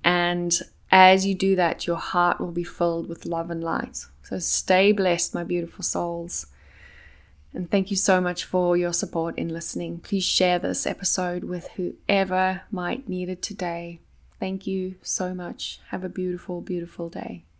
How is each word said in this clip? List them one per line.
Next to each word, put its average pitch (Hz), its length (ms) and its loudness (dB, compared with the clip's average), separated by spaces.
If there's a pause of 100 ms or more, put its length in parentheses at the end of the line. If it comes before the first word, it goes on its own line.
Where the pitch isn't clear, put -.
And 175 560 2 (320)
as 190 360 10
you 196 80 2
do 196 220 4
that, 175 300 0
your 170 100 0
heart 175 440 0
will 175 120 -4
be 170 120 -2
filled 170 440 -2
with 165 180 -10
love 170 240 -4
and 165 120 -4
light. - 440 -4 (160)
So 190 160 -8
stay 190 540 4
blessed, 185 420 2
my 175 100 -4
beautiful 175 400 -4
souls. 170 640 -4 (1040)
And 175 180 -6
thank 190 200 2
you 196 60 0
so 185 240 4
much 180 240 -2
for 175 320 2
your 175 160 0
support 170 440 -2
in 165 120 -4
listening. 170 500 -4
Please 190 260 -2
share 180 340 2
this 180 280 0
episode 180 580 -2
with 175 260 -8
whoever 185 1000 0
might 175 380 -4
need 180 200 -4
it 185 140 -6
today. 170 580 -6 (380)
Thank 190 280 -4
you 190 360 -4
so 185 320 -4
much. 175 540 -10
Have 185 160 -6
a 180 40 -4
beautiful, 180 520 -4
beautiful 170 480 -6
day. 170 360 -10 (160)